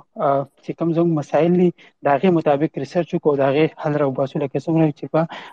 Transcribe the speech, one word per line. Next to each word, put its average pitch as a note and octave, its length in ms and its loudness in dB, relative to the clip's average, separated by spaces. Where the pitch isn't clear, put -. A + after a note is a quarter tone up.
آ، C#3 260 0
چې - 300 -12
کوم E3+ 200 -2
زموږ E3+ 140 2
مسایل D#3 500 0
دي، F3+ 160 4
د - 60 -2
هغې C#3+ 220 2
مطابق D#3 480 0
ریسرچ E3 360 -4
وکړو E3 160 0
او C#3+ 60 2
د C#3 40 0
هغې C#3 460 0
حل D3+ 60 -2
راوباسو، C#3 460 -2
لکه C#3+ 200 -4
څومره D#3+ 320 0
چې - 160 -12
په، D#3+ 200 -2